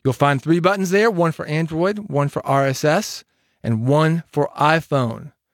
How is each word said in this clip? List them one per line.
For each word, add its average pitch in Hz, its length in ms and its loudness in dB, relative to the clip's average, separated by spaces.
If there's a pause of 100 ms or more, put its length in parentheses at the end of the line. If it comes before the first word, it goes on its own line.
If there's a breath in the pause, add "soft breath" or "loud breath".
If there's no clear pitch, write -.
You'll 131 80 2
find 143 280 2
three 165 200 0
buttons 190 300 0
there, 208 200 4
one 170 220 0
for - 140 -10
Android, 165 520 -2 (120)
one 143 180 0
for - 180 -6
R 139 200 2
S 131 180 -2
S, 160 400 -2 (380)
and 113 240 -2
one 156 440 2
for 147 260 -2
iPhone. 143 760 0 (220)